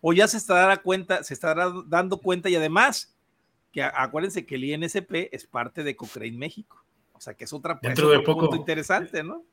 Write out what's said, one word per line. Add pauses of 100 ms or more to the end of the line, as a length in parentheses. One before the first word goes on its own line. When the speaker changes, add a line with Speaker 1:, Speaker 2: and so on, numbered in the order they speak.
Speaker 1:
o
ya
se
estará
cuenta,
se
estará (140)
dando
cuenta,
y
además, (560)
que
a-,
acuérdense
que
el
I
N
S
P
es
parte
de
Cochrane
México. (300)
O
sea,
que
es
otra,
Speaker 2:
Dentro
Speaker 1:
es
Speaker 2:
de
Speaker 1:
otro
Speaker 2:
poco.
Speaker 1:
punto
interesante,
¿no?